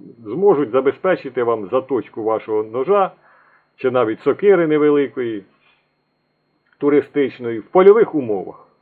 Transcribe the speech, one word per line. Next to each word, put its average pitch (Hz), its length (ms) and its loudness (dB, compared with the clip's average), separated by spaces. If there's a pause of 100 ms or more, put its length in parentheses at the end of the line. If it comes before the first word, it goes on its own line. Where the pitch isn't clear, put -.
(240)
зможуть 147 460 0
забезпечити 131 720 -2
вам 113 260 -2
заточку 120 540 -4
вашого 107 400 -2
ножа, 135 480 -2 (640)
чи 131 140 -2
навіть 120 300 -2
сокири 175 460 2
невеликої, 143 800 0 (1300)
туристичної, 131 800 -2
в 104 60 -14
польових 196 500 4
умовах. 104 540 -6 (120)